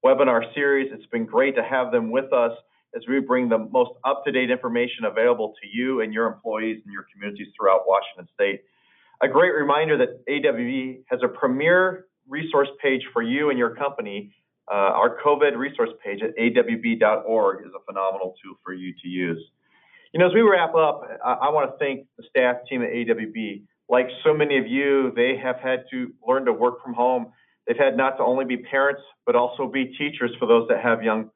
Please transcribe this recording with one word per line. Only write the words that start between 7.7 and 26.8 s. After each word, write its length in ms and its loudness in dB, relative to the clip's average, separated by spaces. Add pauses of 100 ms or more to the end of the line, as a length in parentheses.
Washington 480 0
State. 280 -2 (600)
A 80 2
great 220 6
reminder 460 2
that 300 0
A 140 -2
W 240 2
B 420 -6
has 160 -4
a 60 2
premier 760 0 (220)
resource 400 0 (140)
page 200 2 (120)
for 80 0
you 280 0
and 80 0
your 160 0
company. 600 -8 (360)
Uh, 60 -2
our 500 2
covid 300 4
resource 340 -4 (140)
page 180 -8
at 160 -4
A 120 2
W 320 0
B 140 0
dot 300 2
org 400 0
is 80 -20
a 120 -16
phenomenal 580 -4
tool 180 -18
for 120 -12
you 280 -12
to 60 -14
use. 340 -4 (720)
You 60 -4
know, 80 6
as 60 2
we 80 6
wrap 340 4
up, 260 2 (220)
I, 100 0
I 160 -2
want 220 0
to 60 -18
thank 300 -4 (100)
the 120 -20
staff 280 2 (120)
team 120 -4
at 80 -2
A 160 -4
W 260 -2
B. 320 -8 (240)
Like 200 2 (180)
so 80 6
many 240 2
of 100 0
you, 480 2
they 260 2
have 160 -4
had 340 -4
to 200 -8 (160)
learn 180 2
to 60 2
work 320 0